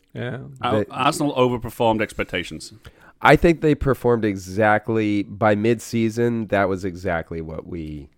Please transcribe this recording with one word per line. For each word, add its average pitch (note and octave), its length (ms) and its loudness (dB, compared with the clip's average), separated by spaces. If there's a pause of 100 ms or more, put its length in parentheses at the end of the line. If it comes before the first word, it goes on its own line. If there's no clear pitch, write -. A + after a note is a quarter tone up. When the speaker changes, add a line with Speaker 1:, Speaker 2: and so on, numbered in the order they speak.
(120)
Speaker 1:
Yeah. B2 280 -10 (200)
Speaker 2:
Al-, A#2 200 0
Speaker 3:
They G2+ 100 -2
Speaker 2:
Arsenal C#3+ 440 0
overperformed A#2+ 680 2
expectations. F#2 720 -6 (480)
Speaker 3:
I C3 140 8
think E3 260 4
they D3+ 120 4
performed A#2+ 520 0
exactly G#2 960 0
by G#2+ 320 2
mid-season. A2+ 960 0
That G2 200 2
was F#2+ 160 -2
exactly E2+ 560 -4
what D#2+ 260 -10
we, D#2 520 -10